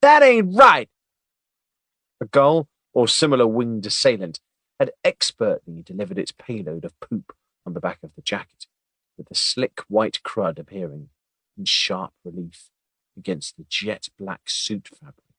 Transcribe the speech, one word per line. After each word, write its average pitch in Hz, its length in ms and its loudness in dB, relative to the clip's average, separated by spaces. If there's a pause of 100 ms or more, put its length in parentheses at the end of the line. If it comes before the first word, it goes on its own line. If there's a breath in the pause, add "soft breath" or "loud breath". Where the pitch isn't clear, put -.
That 294 200 8
ain't 226 340 4
right! 202 340 8 (1300)
A 113 40 -8
gull, 143 420 4 (260)
or 123 140 2
similar 131 400 4
winged 113 380 -2
assailant, 104 540 -2 (400)
had - 120 0 (120)
expertly 90 800 -2
delivered 92 380 -10
its 90 120 -6
payload 85 540 -10
of - 140 -14
poop - 360 -10 (300)
on 90 80 -12
the 85 60 -8
back 90 240 -6
of 80 120 -20
the - 60 -20
jacket, - 460 -10 (500)
with - 100 -18
the - 80 -16
slick - 520 -4
white 107 360 0
crud - 360 -6
appearing 78 500 -14 (480)
in 101 80 -12
sharp - 480 -4 (100)
relief 85 460 -16 (480)
against 92 400 -10
the 78 100 -20
jet - 420 -8 (100)
black 95 260 -12
suit - 420 -8
fabric. - 380 -20 (140)